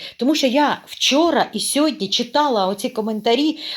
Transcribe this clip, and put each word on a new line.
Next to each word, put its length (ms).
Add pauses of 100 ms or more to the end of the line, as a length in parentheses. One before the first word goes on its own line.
(160)
Тому 180
що 120
я 400
вчора 680
і 80
сьогодні 480
читала 580
оці 220
коментарі. 680 (180)